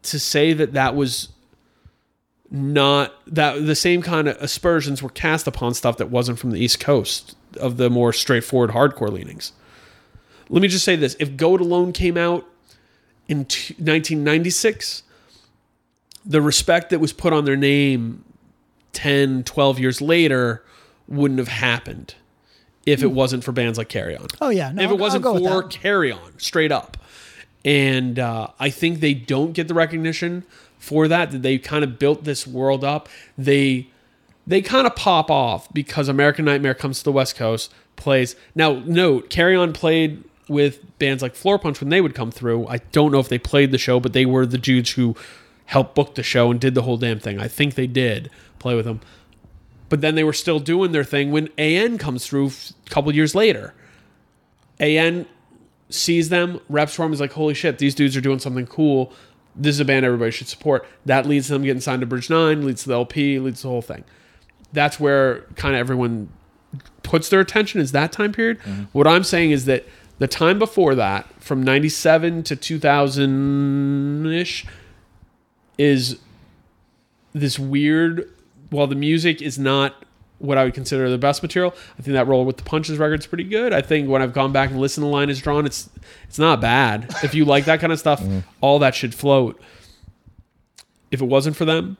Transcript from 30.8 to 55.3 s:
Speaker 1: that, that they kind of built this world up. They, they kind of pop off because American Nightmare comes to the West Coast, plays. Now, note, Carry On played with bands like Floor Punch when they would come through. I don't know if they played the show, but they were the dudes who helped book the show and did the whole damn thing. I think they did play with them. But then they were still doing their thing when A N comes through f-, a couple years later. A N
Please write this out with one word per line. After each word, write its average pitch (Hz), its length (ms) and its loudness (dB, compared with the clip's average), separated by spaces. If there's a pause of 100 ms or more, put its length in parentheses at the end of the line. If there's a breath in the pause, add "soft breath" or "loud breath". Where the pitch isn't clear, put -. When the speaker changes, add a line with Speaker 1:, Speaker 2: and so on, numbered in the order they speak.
Speaker 1:
that, 165 220 2
that 131 120 -6
they 131 160 0
kind 151 240 -4
of 127 160 -4
built 147 260 0
this 147 220 -6
world 131 380 -2
up. 147 240 -4 (300 loud breath)
They, 135 500 2 (580 soft breath)
they 185 160 2
kind 262 240 2
of 233 100 0
pop 165 340 2
off 127 420 0
because 143 360 -4
American 143 360 2
Nightmare 143 300 2
comes 135 240 -6
to - 60 -12
the 147 80 0
West 135 240 0
Coast, 113 360 -4 (240 soft breath)
plays. 131 400 0 (180 soft breath)
Now, 151 300 0
note, 165 460 2
Carry 180 260 4
On 175 160 2
played 160 500 0 (240)
with 143 340 0 (180)
bands 135 240 -2
like 127 120 -6
Floor 196 240 0
Punch 160 220 -4
when 139 80 -6
they 175 140 4
would 156 120 -2
come 117 160 -6
through. 117 380 -2
I 120 100 -6 (140)
don't 151 200 4
know 139 60 4
if 127 120 0
they 120 80 -2
played 139 320 2
the 131 80 0
show, 123 200 2
but 123 140 -2
they 131 140 4
were 131 200 2
the 123 120 -2
dudes 123 340 2
who 120 240 0 (500 loud breath)
helped 131 280 0
book 143 220 0
the 131 60 -6
show 120 280 2
and 120 100 0
did 131 140 0
the 123 80 2
whole 120 160 -2
damn 117 200 -2
thing. 104 220 -8
I 113 80 -6
think 143 280 -2
they 131 100 -2
did 123 440 -2 (280 soft breath)
play 123 160 -4
with 113 100 0
them. 110 160 -6 (880 soft breath)
But 151 120 0
then 156 140 0
they 156 80 2
were 151 100 0
still 160 260 -2
doing 170 320 0
their 151 120 0
thing 143 280 -2
when 156 240 0
A 156 220 0
N 233 180 0
comes 131 300 -6
through 139 220 -2
f-, - 240 -12 (140)
a - 40 -20
couple 147 240 2
years 151 200 2
later. 196 380 0 (1080 soft breath)
A 151 180 2
N 170 260 0 (640)